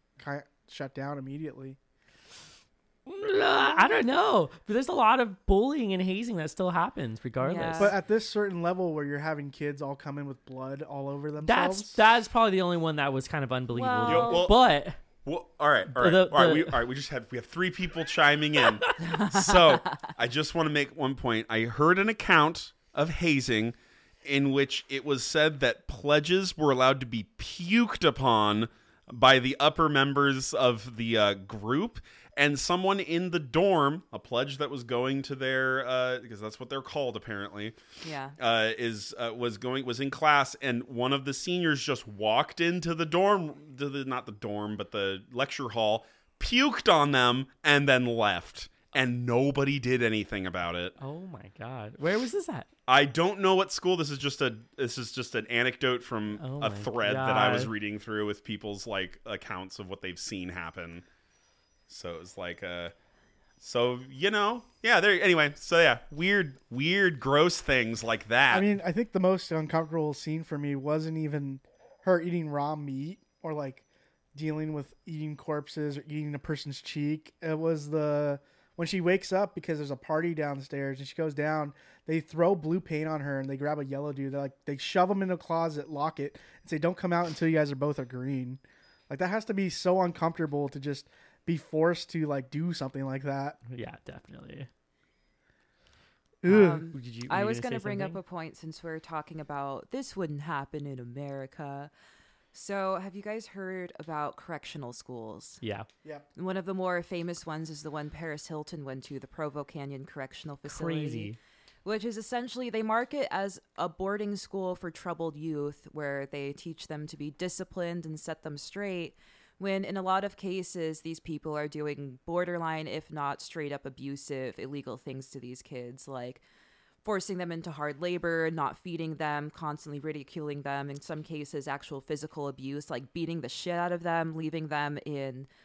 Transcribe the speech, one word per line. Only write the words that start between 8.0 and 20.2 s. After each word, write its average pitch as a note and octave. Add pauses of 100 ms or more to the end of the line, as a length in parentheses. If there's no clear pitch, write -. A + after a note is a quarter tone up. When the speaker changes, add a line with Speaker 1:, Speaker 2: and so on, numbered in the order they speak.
Speaker 1:
this G#3+
certain G3
level F3+
where D3+
you're C#3+
having D3
kids C#3+
all C#3
come C#3+
in C#3+
with C3+
blood C3+
all C#3
over C#3+
themselves. F#3
Speaker 2:
That's, -
that's A3+
probably A3+
the F#3+
only F3
one D#3+
that C#3+
was C3
kind D3
of B2+
unbelievable. B2+
Speaker 3:
Well A#3+
Speaker 4:
Yeah, A#3+
well, F3
Speaker 2:
But G3+ (300)
Speaker 4:
well, D3+ (100)
all D3
right, A#2 (100)
all B2
right, D#3+
Speaker 2:
the, F#3
Speaker 4:
all D3
right. C3
Speaker 2:
the C#3+
Speaker 4:
We, D#3+
all C3+
right, A#2+
we B2+
just C#3
had, A#2+
we B2
have -
three F3+
people E3+
chiming D3+
in. C3 (280)
Speaker 3:
<laughs> E3 (120)
Speaker 4:
So E3+ (360)
I A#2+